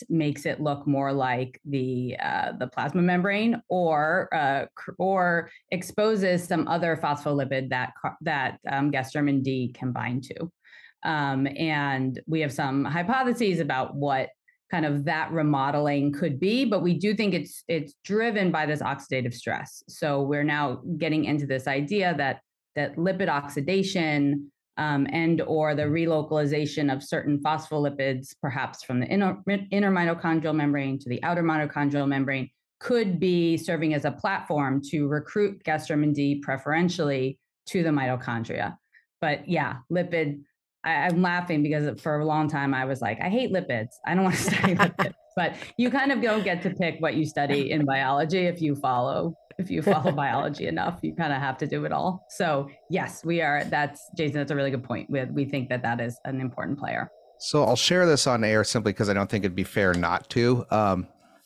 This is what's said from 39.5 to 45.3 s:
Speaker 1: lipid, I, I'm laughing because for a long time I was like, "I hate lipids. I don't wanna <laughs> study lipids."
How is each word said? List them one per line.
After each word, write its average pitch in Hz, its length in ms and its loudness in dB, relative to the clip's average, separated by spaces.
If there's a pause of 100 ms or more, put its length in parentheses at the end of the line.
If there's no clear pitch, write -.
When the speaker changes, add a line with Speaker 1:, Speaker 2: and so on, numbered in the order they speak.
Speaker 1:
lipid, 165 480 0 (420)
I, 165 100 -2
I'm 175 280 2
laughing 175 420 2
because 147 380 0
for 151 200 0
a 151 40 0
long 156 240 2
time 139 240 0
I 131 140 0
was 135 160 -4
like, 107 180 -2
"I 175 80 -2
hate 226 240 0
lipids. 123 380 -2 (160)
I 160 80 0
don't 190 100 4
wanna 185 120 2
<laughs> - 120 -2
study 185 280 2
lipids." 190 380 2 (220)